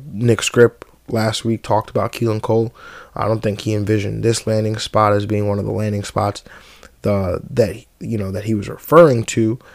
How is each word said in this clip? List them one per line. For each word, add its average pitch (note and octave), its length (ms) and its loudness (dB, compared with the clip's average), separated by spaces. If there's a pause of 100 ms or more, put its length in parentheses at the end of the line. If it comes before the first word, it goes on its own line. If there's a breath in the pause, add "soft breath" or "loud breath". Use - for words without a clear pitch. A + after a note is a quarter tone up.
(120)
Nick A2 300 2
Script - 440 2 (220)
last A2 380 -2
week A2+ 180 -2
talked G#2+ 260 -2
about G#2 220 -2
Keelan A2 300 -2
Cole. A2+ 320 0 (420 loud breath)
I G#2+ 120 -2
don't G#2+ 140 0
think G#2 200 -4
he A2 120 -2
envisioned G#2+ 500 -2
this A2+ 220 0
landing A2 320 0
spot G#2+ 360 2
as G#2 120 0
being G#2 220 -2
one G2+ 120 -2
of G2 60 -4
the G#2 60 -4
landing G#2 320 -2
spots G#2 400 -4 (600 loud breath)
the, G2 380 0 (100)
that, A2+ 340 0 (140)
you A2+ 180 -6
know, F#2+ 140 -4
that G2+ 140 -8
he A2 80 0
was G2+ 140 -2
referring D3 580 6
to A2+ 340 0 (160 soft breath)